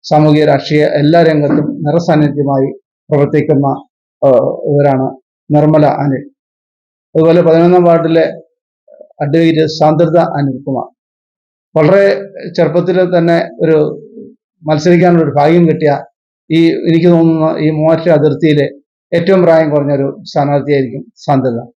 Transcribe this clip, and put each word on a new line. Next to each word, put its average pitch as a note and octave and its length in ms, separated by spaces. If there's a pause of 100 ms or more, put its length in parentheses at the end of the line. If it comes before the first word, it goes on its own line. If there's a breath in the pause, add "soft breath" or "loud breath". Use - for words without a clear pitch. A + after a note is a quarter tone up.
സാമൂഹിക D3+ 420
രാഷ്ട്രീയ D3 400
എല്ലാ D3+ 380
രംഗത്തും D3+ 600
നിറസാന്നിധ്യമായി D3 840 (420)
പ്രവർത്തിക്കുന്ന, C#3+ 580 (600)
ഏഹ്, B2 240 (200)
ഇവരാണ് C#3 560 (260)
നിർമ്മല D3+ 320
അനിൽ. C3+ 440 (880)
അതുപോലെ E3 260
പതിനൊന്നാം F3 420
വാർഡിലെ E3 420 (960)
അഡ്വക്കേറ്റ് D#3 460
സാന്ദ്രത D#3+ 500
അനിൽകുമാർ. C#3 680 (880)
വളരെ G3 460 (360)
ചെറുപ്പത്തിൽ F3 600
തന്നെ E3+ 320 (120)
ഒരു D#3 420 (600)
മത്സരിക്കാനുള്ള E3 600
ഒരു C#3 80
ഭാഗ്യം D#3+ 360
കിട്ടിയ D3 360 (480)
ഈ, E3 200
എനിക്ക് E3 360
തോന്നുന്ന E3 500
ഈ D3+ 120
മൂവാറ്റുപുഴ D#3+ 420
അതിർത്തിയിലെ D3 540 (500)
ഏറ്റവും F3+ 280
പ്രായം D#3+ 260
കുറഞ്ഞ C#3+ 240
ഒരു C#3 300
സ്ഥാനാർത്ഥിയായിരിക്കും C#3+ 840 (100)
സാന്ദ്രത. C3 600